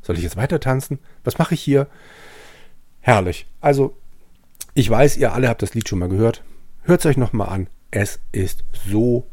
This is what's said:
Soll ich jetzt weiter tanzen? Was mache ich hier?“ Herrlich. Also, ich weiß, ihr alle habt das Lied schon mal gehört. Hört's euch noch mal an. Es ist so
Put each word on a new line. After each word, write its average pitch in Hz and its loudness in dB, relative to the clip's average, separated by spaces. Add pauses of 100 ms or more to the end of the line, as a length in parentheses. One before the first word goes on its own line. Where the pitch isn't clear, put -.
Soll 85 -4
ich 85 -4
jetzt 82 -6
weiter 139 0
tanzen? 135 -2 (240)
Was - -2
mache 165 0
ich 139 -4
hier?“ 139 2 (1120)
Herrlich. 95 2 (120)
Also, 139 2 (760)
ich 113 4
weiß, 127 6
ihr 131 2
alle 127 2
habt 117 -2
das 98 -6
Lied 113 -4
schon 98 -2
mal 90 -2
gehört. 107 0 (380)
Hört's 175 2
euch 143 4
noch 123 0
mal 101 -2
an. 95 -6 (300)
Es 101 -2 (140)
ist - -2 (260)
so 120 2